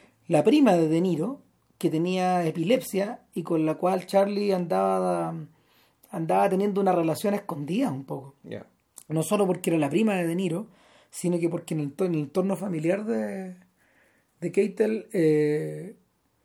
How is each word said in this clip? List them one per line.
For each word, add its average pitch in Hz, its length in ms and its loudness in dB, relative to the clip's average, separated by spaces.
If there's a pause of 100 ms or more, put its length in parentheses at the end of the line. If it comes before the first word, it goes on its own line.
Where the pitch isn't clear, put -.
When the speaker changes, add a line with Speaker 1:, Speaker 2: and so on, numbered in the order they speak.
(280)
Speaker 1:
la 151 160 4
prima 240 300 8
de 165 140 6
De 165 120 2
Niro, 185 420 0 (360)
que 160 140 0
tenía 180 520 0
epilepsia 196 800 -2 (140)
y 170 80 -6
con 160 240 0
la 156 80 0
cual 185 320 0
Charlie 202 440 2
andaba, 180 840 0 (760)
andaba 185 400 0
teniendo 196 320 0
una 185 120 2
relación 170 420 0
escondida 175 560 -4
un 135 140 -8
poco. 139 280 -10 (100)
Speaker 2:
Ya. - 220 -12 (440)
Speaker 1:
No 156 140 0
solo 202 240 2
porque 180 220 0
era 165 100 2
la 139 100 0
prima 202 260 2
de 175 120 -2
De 165 80 -2
Niro, 185 320 -4 (440)
sino 175 280 -2
que 170 80 0
porque 170 280 -6
en 151 40 -2
el 143 140 -6
to-, 190 100 -4
en 175 120 0
el 151 60 0
entorno 185 360 -2
familiar 180 480 -2
de, 202 500 -6 (840)
de 170 100 -6
Keitel, 214 640 0
eh, 156 840 0 (500)